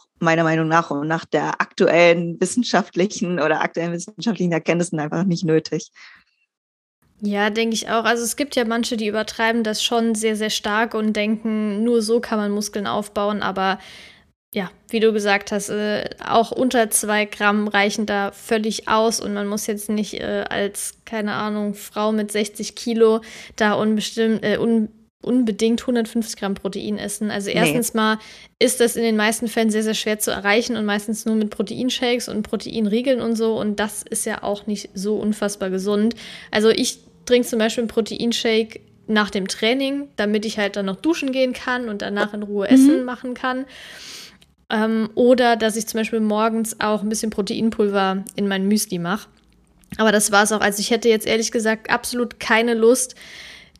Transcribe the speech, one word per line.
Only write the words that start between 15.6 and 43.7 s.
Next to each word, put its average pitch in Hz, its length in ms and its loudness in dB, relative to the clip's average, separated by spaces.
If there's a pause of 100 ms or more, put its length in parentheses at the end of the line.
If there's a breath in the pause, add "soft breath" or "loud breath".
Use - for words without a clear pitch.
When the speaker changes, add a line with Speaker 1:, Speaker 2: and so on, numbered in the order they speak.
Speaker 2:
äh, 208 400 -4 (180)
auch 226 240 2
unter 247 380 2
zwei 208 360 0
Gramm 208 420 0
reichen 208 400 0
da 202 240 -2
völlig 220 560 -4
aus 220 320 2
und - 160 -6
man 202 100 -4
muss 208 220 -4
jetzt 208 200 -6
nicht, 214 320 -4
äh, 202 300 -4
als, - 460 -4 (100)
keine 208 280 -4
Ahnung, 208 420 -4
Frau 214 360 -2
mit 208 200 -2
sechzig 214 440 -4
Kilo 226 460 2 (340 loud breath)
da 208 180 2
unbestimmt, 220 720 0
äh, 208 140 2
un-, 226 320 2 (320)
unbedingt 226 640 0
hundertfünfzig 233 520 -2
Gramm 196 180 -4
Protein 202 420 -6
essen. 208 320 -6
Also 202 200 -4
Speaker 1:
Nee. - 80 -2
Speaker 2:
erstens 233 360 2
mal 220 240 2 (400 loud breath)
ist 247 220 2
das 233 160 4
in 226 80 0
den 226 120 2
meisten 214 320 0
Fällen 226 220 2
sehr, 214 140 0
sehr 220 100 0
schwer 214 240 -2
zu - 140 -2
erreichen 208 440 0
und 214 100 -2
meistens 208 400 -2
nur 220 100 2
mit 214 160 0
Proteinshakes 240 760 -2
und 214 140 -4
Proteinriegeln 220 800 0
und 226 140 0
so. 220 220 0
Und 208 220 -2
das 208 220 -2
ist - 240 -6
ja 220 160 -4
auch 208 240 -4
nicht 208 300 -6
so 208 220 -2
unfassbar 202 520 -2
gesund. 208 460 0 (340 loud breath)
Also 214 220 4
ich - 280 0 (260)
trinke 247 220 4
zum 233 120 -2
Beispiel 226 240 0
einen 226 40 -4
Proteinshake 226 920 -2 (260)
nach 214 220 2
dem 190 180 -4
Training, 269 720 -2
damit 208 260 0
ich 220 140 -6
halt 202 180 -2
dann 202 120 -2
noch 190 100 -4
duschen 294 340 -2
gehen 254 220 2
kann 247 340 -4
und 208 140 -6
danach 202 320 -2
in 208 100 -8
Ruhe 202 240 -2
Speaker 1:
Mhm. - 60 8
Speaker 2:
Essen 269 320 8
machen 247 300 -8
kann. 254 300 -4 (1040 loud breath)